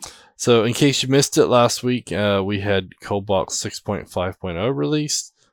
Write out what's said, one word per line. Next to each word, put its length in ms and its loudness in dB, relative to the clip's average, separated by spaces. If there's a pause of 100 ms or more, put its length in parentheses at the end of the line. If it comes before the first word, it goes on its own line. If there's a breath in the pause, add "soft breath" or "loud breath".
(360 loud breath)
So 280 4
in 100 0
case 280 2
you 60 -4
missed 300 2
it 80 6
last 360 2
week, 300 -2
uh, 320 0
we 160 -2
had 300 -2 (100)
Coldbox 520 -2
six 280 -8
point 300 -6
five 280 -4
point 200 -8
oh 100 -2
released. 640 -4 (200)